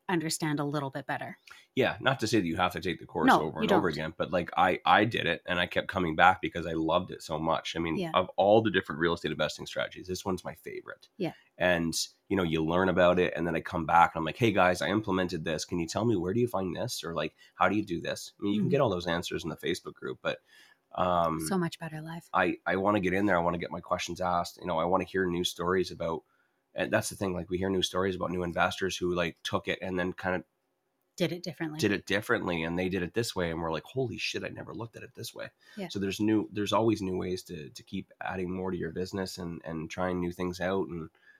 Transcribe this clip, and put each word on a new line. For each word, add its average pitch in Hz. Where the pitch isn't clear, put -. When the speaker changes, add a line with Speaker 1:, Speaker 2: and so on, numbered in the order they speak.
Speaker 1:
understand 156
a 143
little 143
bit 139
better. 131
Speaker 2:
Yeah, 104
not -
to 113
say 113
that 90
you 80
have 90
to 85
take 85
the -
course -
Speaker 1:
No, 233
Speaker 2:
over 78
Speaker 1:
you -
Speaker 2:
and 214
over 156
Speaker 1:
don't. 76
Speaker 2:
again, 80
but, 80
like, 87
I, 90
I 95
did 110
it 85
and 87
I 87
kept -
coming 85
back 90
because 85
I 85
loved 82
it -
so 80
much. 80
I 85
mean, 82
Speaker 1:
Yeah. 170
Speaker 2:
of 90
all 110
the 117
different 87
real 85
estate 80
investing 76
strategies, -
this 90
one's 92
my 73
favorite. -
Speaker 1:
Yeah. 160
Speaker 2:
And, 85
you 98
know, 95
you 80
learn 90
about 90
it 87
and 80
then 82
I 80
come 85
back 85
and 82
I'm 80
like, 78
"Hey 113
guys, 90
I 71
implemented 92
this. 78
Can 90
you 85
tell 98
me 117
where 90
do 117
you 120
find 95
this?" 101
Or, 85
like, 78
"How 92
do 101
you 107
do 85
this?" -
I -
mean, 101
you 107
can 92
Speaker 1:
Mm-hmm. 85
Speaker 2:
get 139
all 127
those 90
answers 87
in 82
the 76
Facebook 76
group, 65
but, 76
um, 85
Speaker 1:
So 190
much 170
better 156
live. 165
Speaker 2:
I, -
I 87
wanna 104
get 90
in 98
there. 95
I 85
wanna 87
get 82
my 85
questions 87
asked. 87
You 90
know, 85
I 82
wanna 90
hear 95
new 87
stories 90
about, 82
and 85
that's 107
the -
thing, 95
like, 85
we 90
hear 95
new 95
stories 92
about 87
new 90
investors 87
who, 90
like, 85
took -
it 90
and 92
then 90
kinda 92
Speaker 1:
Did 160
it 175
differently. 156
Speaker 2:
did 104
it 92
differently, 92
and 85
they 92
did 92
it 85
this 117
way, 87
and 82
we're 82
like, 78
"Holy 123
shit, -
I -
never -
looked 113
at 110
it -
this -
way." 113
Speaker 1:
Yeah. 190
Speaker 2:
So 104
there's 98
new, 104
there's 104
always 104
new 92
ways 92
to, 76
to -
keep -
adding 92
more 92
to 90
your 85
business 92
and, 85
and 78
trying 90
new 87
things 90
out 95
and 80